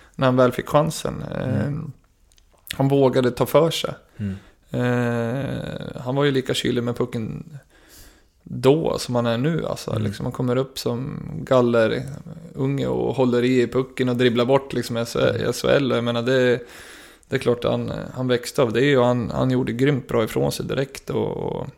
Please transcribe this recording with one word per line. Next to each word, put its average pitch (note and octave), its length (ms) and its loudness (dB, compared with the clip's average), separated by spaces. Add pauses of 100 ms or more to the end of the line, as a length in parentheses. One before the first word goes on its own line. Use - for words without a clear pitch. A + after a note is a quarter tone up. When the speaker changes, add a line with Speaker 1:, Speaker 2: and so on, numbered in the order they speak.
(160)
Speaker 1:
när C3 120 2
han B2+ 80 4
väl B2+ 160 6
fick - 160 -6
chansen. - 560 0 (120)
Eh, - 320 -2
Speaker 2:
Mm. - 240 -6 (840)
Speaker 1:
han C3+ 140 2
vågade C3 440 4
ta B2 140 0
för D#3 260 4
sig. - 220 -4 (240)
Speaker 2:
Mm. G2 180 -4 (360)
Speaker 1:
Eh, B2 1300 -4
han B2+ 140 -4
var C#3+ 80 2
ju C#3+ 80 4
lika C3 220 0
kylig B2 300 0
med A#2+ 140 -4
pucken B2 600 -6 (840)
då C3 560 2
som B2 160 -4
han A#2+ 100 0
är A#2 120 0
nu. C3 300 -2
Alltså, - 240 -6
Speaker 2:
Mm. A2 120 -2
Speaker 1:
liksom, G#2 220 -4
han B2+ 80 -4
kommer B2 220 -2
upp C3+ 240 -4
som B2 400 -6 (240)
gallerunge C3 1400 0
och A#2+ 280 -2
håller B2 280 2
i B2+ 240 4
pucken B2+ 420 -2
och B2 60 0
dribblar A#2+ 300 4
bort, C3+ 280 2
liksom, A#2+ 240 -4
i - 20 -2 (160)
Speaker 2:
Mm. B2+ 340 2
Speaker 1:
S A#2+ 140 -4
H B2+ 60 2
L. C3 260 4
Jag A#2 80 0
menar, A#2+ 180 -2
det, B2 400 2 (680)
det - 60 -4
är C3 40 0
klart B2 240 0
han, A#2 300 -2 (200)
han B2+ 140 -4
växte B2 340 0
av A#2 120 2
det C3+ 240 4
och A#2+ 80 6
han, B2 280 0
han C3 180 2
gjorde B2+ 200 0
grymt B2+ 360 0
bra A#2 160 2
ifrån C3+ 280 -2
sig - 140 -6
direkt. - 440 -6
Och, G#2 280 -2
och - 300 -6 (100)